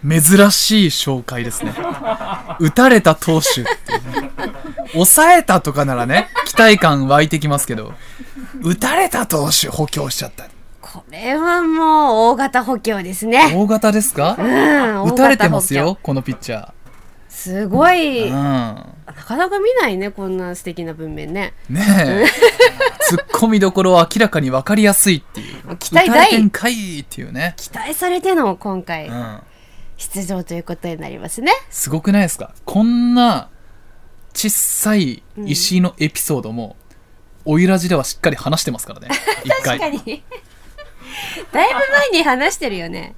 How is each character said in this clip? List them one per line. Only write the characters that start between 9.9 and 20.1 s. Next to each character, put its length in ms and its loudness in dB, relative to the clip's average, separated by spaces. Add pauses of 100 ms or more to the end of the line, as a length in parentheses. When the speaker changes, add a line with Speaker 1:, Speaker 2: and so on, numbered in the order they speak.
Speaker 1:
し 60 -8
ち 80 -8
ゃ 20 -12
っ 80 -14
た。 120 -18 (340)
Speaker 2:
こ 280 -20
れ 260 -6
は 280 0
も 680 4
う 40 4
大 20 2
型 280 0
補 140 -4
強 240 -4
で 140 -10
す 100 -8
ね。 300 4
Speaker 1:
大 100 2
型 260 2
で 120 2
す 100 -4
か？ 240 0
Speaker 2:
う 60 -4
ん、 680 2
Speaker 1:
打 20 0
た 140 6
れ 60 6
て 140 2
ま 120 0
す 120 -4
よ、 80 0
Speaker 2:
大 40 0
型 40 0
補 60 -4
強。 80 -20
Speaker 1:
こ 100 -4
の 80 -2
ピ 120 -6
ッ 20 -6
チ 180 -10
ャ 140 -10
ー。 40 -20 (560)
Speaker 2:
す 400 -8
ご 240 4
い。 380 0
Speaker 1:
う 20 -4
ん。 20 -4
Speaker 2:
な 800 -4
か 220 -10
な 140 0
か 100 -4
見 60 -2 (100)
な 140 2
い 80 -4
ね、 120 -6
こ 180 -10